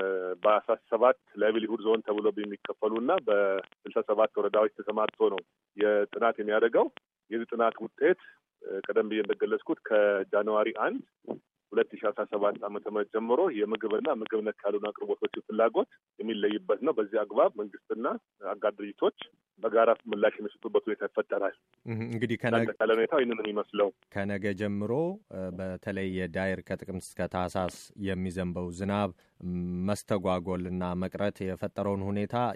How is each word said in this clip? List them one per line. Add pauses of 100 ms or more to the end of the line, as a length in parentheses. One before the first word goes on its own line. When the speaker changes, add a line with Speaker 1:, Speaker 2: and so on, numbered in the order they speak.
(380)
Speaker 1:
በአስራ
ሰባት (160)
ላይቭሊሁድ
ዞን
ተብሎ
በሚከፈሉ
እና (120)
በስልሳ
ሰባት
ወረዳዎች
ተሰማርቶ
ነው (360)
የጥናት
የሚያደርገው። (440)
የዚህ
ጥናት
ውጤት፣ (400)
እ፣
ቀደም
ብዬ
እንደገለጽኩት
ከጃንዋሪ (100)
አንድ (680)
ሁለት
ሺህ
አስራ
ሰባት
ዓመተ
ምህረት
ጀምሮ (120)
የምግብና
ምግብ
ነክ
ያልሆኑ
አቅርቦቶችን
ፍላጎት (300)
የሚለይበት
ነው።
በዚህ
አግባብ
መንግስትና (400)
አጋር
ድርጅቶች (420)
በጋራ (160)
ምላሽ
የሚሰጡበት
ሁኔታ
ይፈጠራል። (300)
Speaker 2:
እህ፣
እንግዲህ
ከነገ
Speaker 1:
ያጠቃላይ
ሁኔታው
ይህንን
ነው
የሚመስለው። (220)
Speaker 2:
ከነገ
ጀምሮ፣ (380)
እ፣ (120)
በተለይ
የዳየር
ከጥቅምት
እስከ
ታህሳስ (260)
የሚዘንበው
ዝናብ (760)
መስተጓጎልና (120)
መቅረት
የፈጠረውን
ሁኔታ (200)